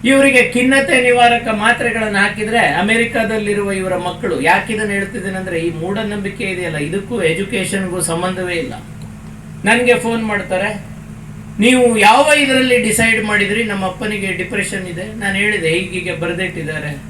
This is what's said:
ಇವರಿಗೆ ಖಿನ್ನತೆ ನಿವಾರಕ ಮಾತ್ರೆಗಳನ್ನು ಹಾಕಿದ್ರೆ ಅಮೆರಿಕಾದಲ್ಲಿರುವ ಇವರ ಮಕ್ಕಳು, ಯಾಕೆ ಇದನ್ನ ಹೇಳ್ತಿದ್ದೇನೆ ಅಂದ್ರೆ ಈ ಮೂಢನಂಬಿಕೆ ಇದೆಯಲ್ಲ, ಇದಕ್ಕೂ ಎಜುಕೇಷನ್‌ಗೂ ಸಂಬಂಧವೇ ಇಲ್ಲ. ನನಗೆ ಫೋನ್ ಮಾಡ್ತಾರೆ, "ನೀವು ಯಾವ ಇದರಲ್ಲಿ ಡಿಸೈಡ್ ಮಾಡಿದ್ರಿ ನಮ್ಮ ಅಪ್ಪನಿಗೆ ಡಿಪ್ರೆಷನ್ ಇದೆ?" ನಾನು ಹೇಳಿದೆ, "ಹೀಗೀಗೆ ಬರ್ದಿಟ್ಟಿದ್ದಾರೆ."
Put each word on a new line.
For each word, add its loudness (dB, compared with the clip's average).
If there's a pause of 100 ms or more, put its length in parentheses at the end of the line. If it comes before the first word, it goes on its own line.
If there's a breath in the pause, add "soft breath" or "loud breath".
ಇವರಿಗೆ 6
ಖಿನ್ನತೆ 4
ನಿವಾರಕ 4
ಮಾತ್ರೆಗಳನ್ನು 0
ಹಾಕಿದ್ರೆ 0
ಅಮೆರಿಕಾದಲ್ಲಿರುವ 0
ಇವರ -2
ಮಕ್ಕಳು, -4
ಯಾಕೆ 2
ಇದನ್ನ -2
ಹೇಳ್ತಿದ್ದೇನೆ -4
ಅಂದ್ರೆ -4
ಈ -2
ಮೂಢನಂಬಿಕೆ -4
ಇದೆಯಲ್ಲ, -4
ಇದಕ್ಕೂ -4
ಎಜುಕೇಷನ್‌ಗೂ -2
ಸಂಬಂಧವೇ -2
ಇಲ್ಲ. -4 (920)
ನನಗೆ 4
ಫೋನ್ 0
ಮಾಡ್ತಾರೆ, -2 (760)
"ನೀವು 6
ಯಾವ 6
ಇದರಲ್ಲಿ 4
ಡಿಸೈಡ್ 2
ಮಾಡಿದ್ರಿ 0
ನಮ್ಮ -4
ಅಪ್ಪನಿಗೆ -4
ಡಿಪ್ರೆಷನ್ -6
ಇದೆ?" -8
ನಾನು -4
ಹೇಳಿದೆ, 0
"ಹೀಗೀಗೆ -2
ಬರ್ದಿಟ್ಟಿದ್ದಾರೆ." -6